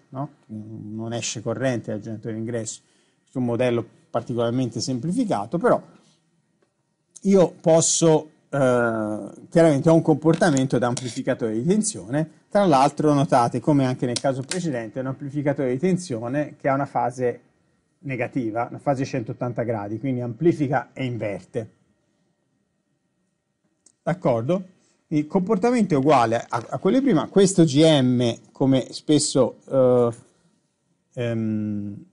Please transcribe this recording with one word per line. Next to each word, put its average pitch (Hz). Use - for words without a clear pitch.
no? 139
Non 110
esce 117
corrente 117
dal 107
generatore 110
d'ingresso. 113
Questo -
è -
un 123
modello 120
particolarmente 117
semplificato, 151
però 185
io 196
posso, 160
eh, 113
chiaramente 160
ho 160
un 165
comportamento 151
da 120
amplificatore 123
di 117
tensione. 156
Tra 202
l'altro 147
notate 131
come 139
anche 127
nel 120
caso 135
precedente 131
è 131
un 131
amplificatore 139
di 127
tensione 143
che -
ha 135
una 139
fase 120
negativa, 120
una 127
fase 139
centottanta 123
gradi, 110
quindi 127
amplifica 139
e 135
inverte. 110
D'accordo? 156
Il 151
comportamento 196
è -
uguale 131
a, 120
a 139
quello 208
di 269
prima. 160
Questo 190
G 147
M, 127
come 131
spesso, -
eh, 123
ehm, 107